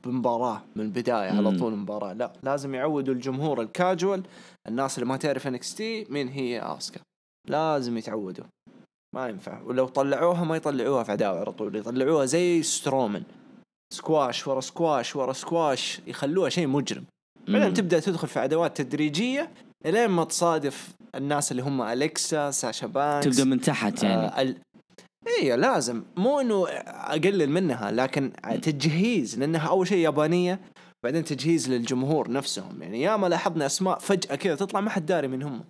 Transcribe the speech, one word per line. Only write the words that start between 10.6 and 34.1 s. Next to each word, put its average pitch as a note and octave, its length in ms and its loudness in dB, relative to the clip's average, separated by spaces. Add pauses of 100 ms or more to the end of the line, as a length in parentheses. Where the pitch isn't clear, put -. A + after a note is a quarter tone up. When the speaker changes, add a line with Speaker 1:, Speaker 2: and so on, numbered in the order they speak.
Speaker 1:
في G#2+ 100 -2
عداوة G2+ 280 0
على G#2+ 120 -4
طول. G#2 240 -6
يطلعوها C3 480 2
زي E3+ 380 4
سترومان. B2+ 600 0 (680)
سكواش C#3+ 560 0
ورا C3 120 0
سكواش D3 560 0
ورا C3 160 -2
سكواش. D3+ 720 -2
يخلوها D#3 420 0
شيء E3 180 0
مجرم. C3 380 -2 (440)
بعدين G3+ 200 4
Speaker 2:
مم. F#3 60 0
Speaker 1:
تبدأ F3+ 260 4
تدخل E3 280 -2
في C#3+ 120 -2
عداوات D3+ 400 2
تدريجية، D3+ 680 0 (360)
إلين G#3+ 240 4
ما E3+ 140 4
تصادف D#3+ 640 0 (260)
الناس C#3+ 380 -2
اللي B2+ 100 -2
هم C3+ 200 -2
أليكسا، D3 680 -2
ساشا B2 360 -4
بانكس. C#3+ 500 2
Speaker 2:
تبدأ C3+ 80 4
من C3 160 4
تحت، A2+ 420 0
يعني. A2 200 4
Speaker 1:
آه، A#2 200 -2
ال-، C3+ 140 0 (720)
إيه، G#4+ 280 2
لازم. B2+ 480 2 (140)
مو C4 240 4
إنه G#3+ 260 2 (220)
أقلل D#3+ 640 0
منها، C#3 400 0
لكن C3 420 0 (140)
Speaker 2:
مم. A2+ 100 -2
Speaker 1:
تجهيز، D#3 840 0
لأنها D3+ 300 0
أول F#3 200 4
شيء G3 100 4
يابانية، E3 640 2 (440)
بعدين D3+ 200 0
تجهيز C3 460 0
للجمهور B2+ 600 0
نفسهم. G#2 520 -4
يعني، G2+ 200 -6
ياما G3+ 240 2
لاحظنا E3+ 400 0
أسماء F#3 320 0
فجأة F#3 360 0